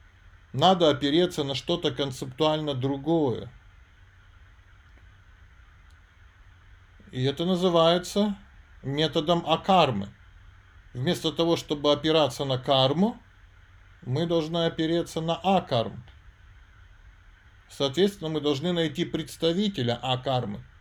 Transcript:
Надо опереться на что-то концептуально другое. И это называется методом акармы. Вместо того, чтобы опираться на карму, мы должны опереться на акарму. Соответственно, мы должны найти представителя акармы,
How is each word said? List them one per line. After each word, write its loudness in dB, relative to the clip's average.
Надо 4
опереться 0
на -6
что-то -2
концептуально -2
другое. -2
И -4
это -2
называется 2
методом 0
акармы. 2
Вместо -2
того, 0
чтобы 0
опираться 2
на -2
карму, 2
мы -2
должны 0
опереться -2
на -2
акарму. 0
Соответственно, -2
мы -4
должны -2
найти -2
представителя -2
акармы, -4